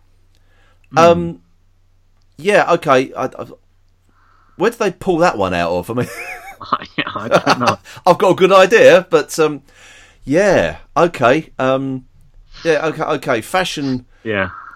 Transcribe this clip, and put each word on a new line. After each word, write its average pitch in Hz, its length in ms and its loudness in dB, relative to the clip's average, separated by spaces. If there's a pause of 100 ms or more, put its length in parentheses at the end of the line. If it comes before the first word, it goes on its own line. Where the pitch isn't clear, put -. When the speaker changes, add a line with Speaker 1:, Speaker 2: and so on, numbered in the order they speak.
(920)
Speaker 1:
Hmm. 143 80 -6
Speaker 2:
Um, 170 420 2 (960)
yeah, 180 360 2
okay. 135 400 0
I, 127 140 -8
I, 123 200 -16 (1120)
where 214 120 0
did - 100 -6
they 208 120 -2
pull 175 280 -2
that 170 180 2
one 92 160 -2
out 85 180 -2
of? 90 180 -6
I 117 40 -8
mean, 123 140 -4 (280)
<laughs> - 260 -20
Speaker 1:
I, - 240 -8 (300)
I 120 140 -10
don't - 300 0
know. 110 180 -2 (140)
Speaker 2:
<laughs> - 140 -14
I've 175 120 4
got 196 140 2
a - 40 0
good 180 160 2
idea, 185 580 6
but, - 300 -2
um, 151 240 -2 (640)
yeah, 135 540 0 (180)
okay. 156 600 0
Um, 135 500 -4 (580)
yeah, 156 220 0
okay, 151 160 -6
okay. 143 360 -2
Fashion. 139 680 -6 (200)
Speaker 1:
Yeah. 98 240 -4 (260)